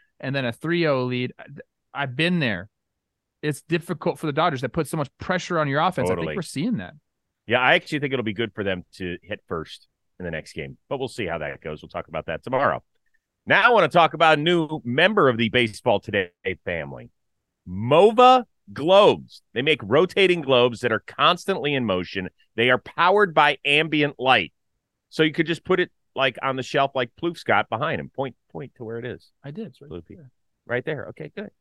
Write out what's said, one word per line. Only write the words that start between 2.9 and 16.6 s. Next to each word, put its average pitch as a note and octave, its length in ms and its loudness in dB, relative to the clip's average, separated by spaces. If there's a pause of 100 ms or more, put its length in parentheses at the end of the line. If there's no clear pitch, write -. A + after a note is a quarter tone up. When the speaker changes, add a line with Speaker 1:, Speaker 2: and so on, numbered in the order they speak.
Speaker 1:
It's D3 220 -6
difficult E3+ 560 -4
for D#3+ 80 -6
the C#3+ 60 -4
Dodgers D3+ 280 0
that C3 80 -4
put D#3 180 -4
so E3 100 -6
much C#3+ 200 -4
pressure F3+ 420 -4
on D3+ 80 0
your C#3 140 0
offense. F3+ 280 -2
I - 20 0
Speaker 2:
Totally. E3 160 -4
Speaker 1:
think D#3 100 -8
we're F#3 60 -6
seeing F#3 340 -6
that. F2+ 160 -10 (540)
Speaker 2:
Yeah, A#2 120 2
I C3 140 4
actually E3 260 -2
think C#3 140 -4
it'll B2 100 -2
be A2 100 -4
good A2+ 200 -6
for G#2+ 100 -6
them F#2+ 300 -4
to F2 300 -8
hit G2 240 -12
first - 400 -12 (320)
in F2+ 60 -12
the E2+ 60 -8
next D#2 220 -12
game, C#2+ 240 -12 (100)
but C#3+ 120 -6
we'll C3 80 -6
see A2+ 180 -8
how E2 140 -4
that C#2+ 220 -10
goes. D#2 200 -12
We'll D#2 80 -20
talk F2 180 -10
about D#2+ 200 -8
that D#2+ 160 -6
tomorrow. B2 400 -2 (600)
Now E3+ 180 4
I B3 100 4
wanna F#3 140 4
talk D#3+ 260 4
about D#3 240 6
a D3 40 -2
new D#3 420 0
member D#3 460 2
of A2+ 80 2
the A2+ 120 2
Baseball A2+ 500 0
Today G2 300 -2 (340)